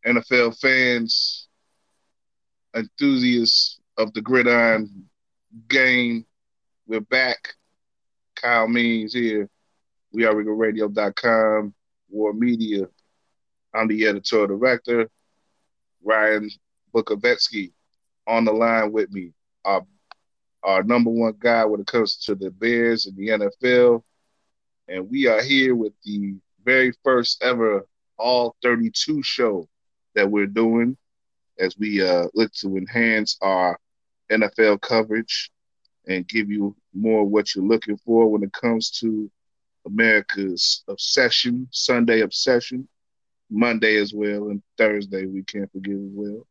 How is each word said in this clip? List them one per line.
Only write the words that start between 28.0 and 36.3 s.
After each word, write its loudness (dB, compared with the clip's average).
All 0
thirty-two 0
show -2
that 2
we're 0
doing 0
as -2
we, -2
uh, 2
look 0
to -6
enhance -2
our 0
N 2
F -4
L 6
coverage -2
and -4
give -4